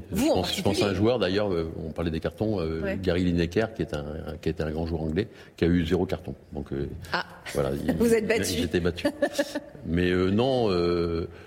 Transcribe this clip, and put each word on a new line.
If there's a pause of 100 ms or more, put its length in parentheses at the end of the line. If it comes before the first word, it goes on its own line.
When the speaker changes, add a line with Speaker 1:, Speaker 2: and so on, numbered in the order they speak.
(120)
Speaker 1:
Vous,
Speaker 2:
Je
Speaker 1:
en
Speaker 2:
pense,
je
pense
à
un
Speaker 1:
particulier.
Speaker 2:
joueur
d'ailleurs,
euh, (120)
on
parlait
des
cartons,
euh,
Speaker 1:
Ouais.
Speaker 2:
Gary
Lineker,
qui
est
un, (340)
qui
était
un
grand
joueur
anglais, (280)
qui
a
eu
zéro
carton. (180)
Donc,
euh, (260)
Speaker 1:
Ah. (300)
Speaker 2:
voilà, (120)
il,
Speaker 1:
<laughs>
Vous
êtes
Speaker 2:
il,
Speaker 1:
battu.
Speaker 2:
il
était
battu. (400)
Speaker 1:
<laughs>
Speaker 2:
Mais,
euh,
non,
euh, (200)